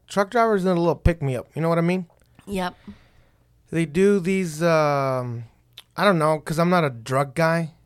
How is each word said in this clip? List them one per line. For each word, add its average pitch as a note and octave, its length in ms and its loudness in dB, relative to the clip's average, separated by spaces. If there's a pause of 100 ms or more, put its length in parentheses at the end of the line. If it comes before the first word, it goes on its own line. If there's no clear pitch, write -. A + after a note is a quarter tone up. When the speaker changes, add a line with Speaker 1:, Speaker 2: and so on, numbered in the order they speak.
Speaker 1:
truck G3 240 -2
drivers A3 340 2
need F#3 60 2
a F3+ 40 2
little E3+ 200 2
pick-me-up. C#3 640 0
You D3+ 60 -4
know E3 60 0
what E3 100 0
I - 40 2
mean? F3+ 240 0 (400)
Speaker 2:
Yep. F#3 300 -6 (960)
Speaker 1:
They E3 120 0
do F#3+ 360 2
these, F3 420 -4
um, C3+ 800 0 (540)
I E3 80 0
don't F#3+ 160 4
know, D#3 180 2
'cause D#3+ 220 -4
I'm E3+ 100 2
not F3 140 2
a C#3+ 60 0
drug B2+ 440 -4
guy. E3 380 0 (140)